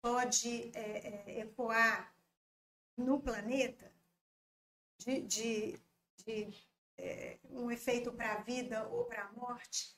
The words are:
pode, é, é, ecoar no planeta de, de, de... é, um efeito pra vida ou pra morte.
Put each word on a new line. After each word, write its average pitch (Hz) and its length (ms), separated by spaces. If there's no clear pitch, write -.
pode, 240 720
é, 208 640
é, - 40
ecoar 220 720
no 262 220
planeta 240 720
de, 262 240
de, 214 580
de... 208 280
é, - 400
um 240 200
efeito 240 400
pra 220 260
vida 240 520
ou 240 160
pra 202 280
morte. - 640